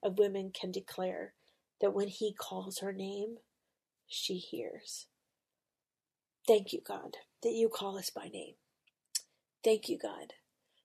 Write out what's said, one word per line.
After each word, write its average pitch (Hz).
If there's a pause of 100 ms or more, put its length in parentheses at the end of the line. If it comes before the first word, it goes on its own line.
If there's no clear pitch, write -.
of 196
women 196
can 185
declare 185 (480)
that 202
when 202
he 208
calls 190
her 196
name, 202 (720)
she -
hears. - (1400)
Thank 208
you, -
God, - (240)
that 233
you 226
call 196
us -
by -
name. 175 (1120)
Thank 220
you, -
God, - (520)